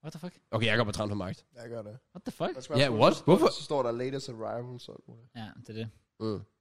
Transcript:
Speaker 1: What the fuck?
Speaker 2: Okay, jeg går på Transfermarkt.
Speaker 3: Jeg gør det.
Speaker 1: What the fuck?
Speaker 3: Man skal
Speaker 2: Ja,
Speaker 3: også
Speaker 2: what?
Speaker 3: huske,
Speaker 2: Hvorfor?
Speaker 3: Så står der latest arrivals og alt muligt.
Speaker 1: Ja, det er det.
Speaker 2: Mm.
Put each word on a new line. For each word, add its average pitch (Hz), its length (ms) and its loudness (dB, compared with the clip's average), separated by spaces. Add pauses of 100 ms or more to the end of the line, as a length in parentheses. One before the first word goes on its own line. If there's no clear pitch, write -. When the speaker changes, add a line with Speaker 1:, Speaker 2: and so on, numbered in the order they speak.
Speaker 1:
What 151 100 -14
the 160 80 -14
fuck? 175 200 -12 (100)
Speaker 2:
Okay, 113 160 0
jeg 107 100 4
går 117 80 4
på 104 80 -4
Transfermarkt. 101 520 -4 (100)
Speaker 3:
Jeg 120 140 -14
gør 117 140 -10
det. 104 160 -14 (160)
Speaker 1:
What 180 100 -16
the - 80 -10
fuck? - 220 -4
Speaker 3:
Man 269 80 -12
skal 147 160 0
Speaker 2:
Ja, 135 120 6
Speaker 3:
også 110 100 0
Speaker 2:
what? 160 140 8
Speaker 3:
huske, - 100 -12
Speaker 2:
Hvorfor? 202 220 8 (120)
Speaker 3:
Så - 60 -10
står 139 180 0
der 117 100 0
latest 127 360 -6
arrivals 117 600 -8
og - 100 -16
alt - 100 -20
muligt. 117 280 -20
Speaker 1:
Ja, 110 120 -10 (180)
det - 20 -20
er 117 40 -12
det. 110 180 -8 (300)
Speaker 2:
Mm. 107 220 -2 (180)